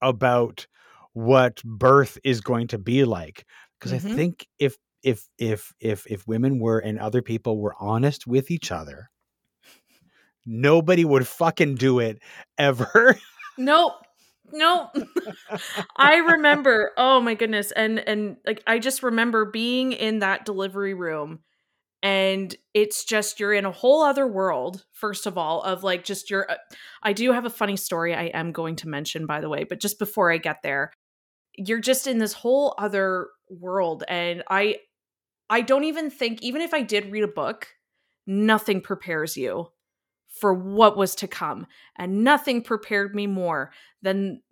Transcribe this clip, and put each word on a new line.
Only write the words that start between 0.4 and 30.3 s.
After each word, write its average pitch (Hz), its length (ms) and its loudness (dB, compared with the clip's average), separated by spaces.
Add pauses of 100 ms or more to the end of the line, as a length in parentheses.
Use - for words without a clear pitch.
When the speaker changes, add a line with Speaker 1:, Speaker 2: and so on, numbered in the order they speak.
Speaker 1:
what 123 520 4
birth 127 600 4
is 123 160 0
going 120 280 -2
to 110 100 -6
be 120 260 2
like. 87 400 -4 (340)
'Cause 120 140 -10
I 131 60 -4
Speaker 2:
Mm-hmm. 208 180 -6
Speaker 1:
think 165 320 -4 (100)
if, 139 180 0 (260)
if, 123 260 -2 (100)
if, 110 420 -4
if, 107 260 -4
if 101 220 -10
women 123 320 0
were, 113 180 2
and 107 200 -4
other 110 240 -2
people 113 380 -4
were 104 200 -4
honest 113 460 -2
with 131 240 0
each 170 220 -6
other, 73 380 -12 (1400)
nobody 156 580 4
would 135 220 4
fucking 160 500 0
do 127 220 4
it 113 220 -2 (380)
ever. 143 640 4
<laughs> - 40 -20 (320)
Speaker 2:
Nope. 302 340 4 (580)
Nope. 311 460 0 (440)
<laughs> - 560 -10
I 285 200 8
remember, 294 800 4
oh 262 240 6
my 233 140 0
goodness. 214 360 -2
And, 220 280 0
and, 208 480 -4
like, 214 200 -4
I 226 120 2
just 254 240 -4
remember 226 420 2
being 240 480 -2
in 220 280 -2
that 196 260 -2
delivery 196 480 -4
room, 160 460 -6 (640)
and 190 520 0 (180)
it's 208 320 0
just, 214 360 -4
you're 208 120 -2
in 202 140 0
a 190 40 -4
whole 277 320 4
other 277 240 2
world, 185 680 -4
first 208 340 -8
of 180 100 -6
all, 165 260 -2
of, 185 220 -4
like, 180 180 -2
just - 280 -10
your, 196 200 -2
uh, 165 60 -4 (460)
I 208 100 0
do 233 200 2
have 240 120 -2
a 233 60 -6
funny 202 260 -4
story 170 380 -4
I 170 140 -4
am 165 240 -6
going 160 240 -6
to 160 120 -12
mention, 151 380 -8
by 151 160 -4
the 156 80 -6
way, 147 140 -4
but 190 160 -10
just 202 180 -6
before 196 340 0